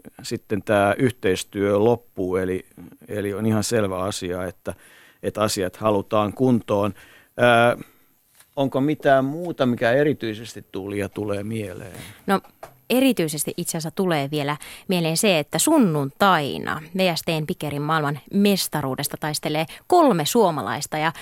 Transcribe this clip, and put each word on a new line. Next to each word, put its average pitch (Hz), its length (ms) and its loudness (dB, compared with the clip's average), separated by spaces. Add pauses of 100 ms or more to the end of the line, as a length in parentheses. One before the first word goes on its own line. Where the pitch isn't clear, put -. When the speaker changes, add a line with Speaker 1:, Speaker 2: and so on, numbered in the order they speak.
(220)
Speaker 1:
sitten 110 400 -6
tää 101 360 4
yhteistyö 101 800 0
loppuu. 101 580 0
Eli, 92 300 -4 (420)
eli 101 260 -6
on 107 120 -4
ihan 107 180 2
selvä 101 340 -2
asia, 92 460 -6
että, 92 300 -10 (480)
että 98 180 -6
asiat 104 360 -2
halutaan 104 560 0
kuntoon. 107 640 0 (480)
Äh, 120 420 6 (720)
onko 139 240 0
mitään 143 440 2
muuta, 151 420 -4
mikä 120 260 2
erityisesti, 113 800 -2
Tuulia, 98 360 -4
tulee 101 360 -6
mieleen? 104 520 -10 (300)
Speaker 2:
No, 196 140 2 (500)
erityisesti 202 680 0
itse 175 220 -6
asiassa 156 180 -8
tulee 156 340 0
vielä 147 260 -2 (320)
mieleen 165 280 0
se, 185 220 2
että 151 200 -4
sunnuntaina 156 1200 2 (140)
V 185 180 2
S 156 80 -6
T:n 156 240 -2
Pikerin 143 360 -6
maailman 151 360 0 (160)
mestaruudesta 180 840 0
taistelee 156 460 -2 (200)
kolme 262 380 6
suomalaista 147 760 0
ja 156 240 0